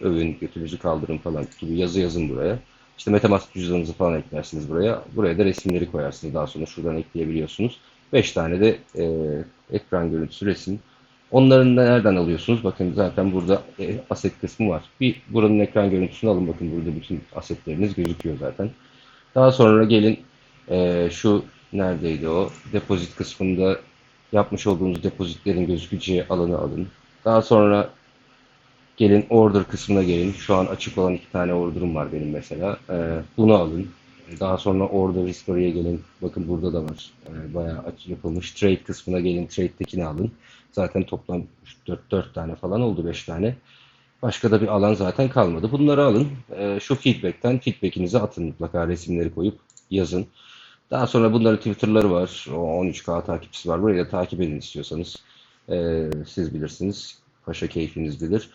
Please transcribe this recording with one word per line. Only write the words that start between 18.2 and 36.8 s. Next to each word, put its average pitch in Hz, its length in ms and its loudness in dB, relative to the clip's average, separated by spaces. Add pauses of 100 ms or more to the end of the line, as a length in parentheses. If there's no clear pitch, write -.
zaten. 71 340 -6 (640)
Daha 131 160 8
sonra 110 320 8
gelin, 110 360 4 (500)
e, 87 420 2
şu 104 340 2 (280)
neredeydi 82 560 -2
o? 90 200 0 (240)
Depozit 92 420 -2
kısmında 95 640 -2 (520)
yapmış 101 360 0
olduğunuz 90 360 0
depozitlerin 90 640 -4
gözükeceği 87 600 -2
alanı 87 300 0
alın. 76 300 -6 (380)
Daha 113 160 6
sonra 104 480 6 (1120)
gelin 104 300 6
order 107 340 6
kısmına 98 400 0
gelin. 90 280 2
Şu 95 240 0
an 92 100 4
açık - 320 -6
olan 92 160 2
iki - 180 -10
tane 87 220 -2
order'ım 87 420 -2
var 76 180 -4
benim 76 160 -6
mesela. 80 480 -6 (120)
Ee, 82 300 -4 (180)
bunu 110 160 8
alın. 87 340 2 (520)
Daha 95 180 -2
sonra 95 300 0
order 92 400 0
history'e 90 420 -2
gelin. 85 320 -4 (200)
Bakın 87 260 -6
burada 85 260 -4
da 82 100 -4